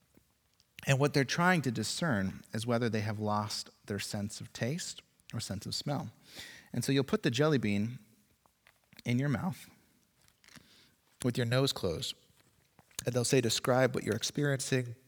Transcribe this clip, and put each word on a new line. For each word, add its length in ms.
And 120
what 160
they're 100
trying 380
to 80
discern 720
is 140
whether 220
they 120
have 180
lost 520
their 120
sense 420
of 120
taste 500
or 80
sense 260
of 80
smell. 360
And 120
so 80
you'll 120
put 180
the 80
jelly 280
bean 400
in 140
your 100
mouth 400
with 160
your 80
nose 260
closed, 420
and 80
they'll 100
say, 160
"Describe 540
what 100
you're 120
experiencing." 760